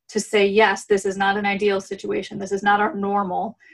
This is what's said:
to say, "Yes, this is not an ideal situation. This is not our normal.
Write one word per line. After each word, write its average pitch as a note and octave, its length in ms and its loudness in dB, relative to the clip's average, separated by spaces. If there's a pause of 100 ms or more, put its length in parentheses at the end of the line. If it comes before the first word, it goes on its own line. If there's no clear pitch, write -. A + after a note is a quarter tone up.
to G#3 100 -2
say, G3+ 260 2
"Yes, G3 400 4
this G3+ 200 2
is F#3+ 100 -2
not G3 220 0
an G#3 80 -2
ideal G3 340 0
situation. G3+ 580 -8
This G3 140 -6
is G3 120 -4
not G3+ 180 4
our G#3 120 0
normal. G3 640 -2 (160)